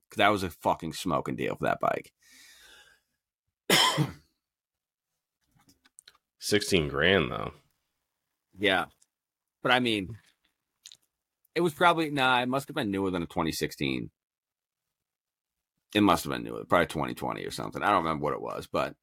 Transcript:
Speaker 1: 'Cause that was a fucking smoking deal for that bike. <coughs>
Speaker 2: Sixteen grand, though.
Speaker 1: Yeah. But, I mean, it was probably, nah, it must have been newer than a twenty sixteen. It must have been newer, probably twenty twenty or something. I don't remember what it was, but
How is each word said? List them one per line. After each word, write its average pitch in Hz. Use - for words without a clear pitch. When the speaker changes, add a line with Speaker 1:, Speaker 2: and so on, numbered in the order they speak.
Speaker 1:
'Cause -
that 104
was 101
a 92
fucking 82
smoking 69
deal 50
for -
that 50
bike. -
<coughs> 960
Speaker 2:
Sixteen 98
grand, 73
though. 55
Speaker 1:
Yeah. 95
But, 127
I 127
mean, 110
it 160
was 175
probably, 165
nah, 131
it 123
must 135
have -
been 117
newer 95
than 90
a 78
twenty 82
sixteen. 67
It 107
must 90
have 76
been 62
newer, 55
probably 87
twenty 65
twenty 55
or 50
something. 55
I 87
don't 95
remember 80
what 71
it 55
was, 53
but 69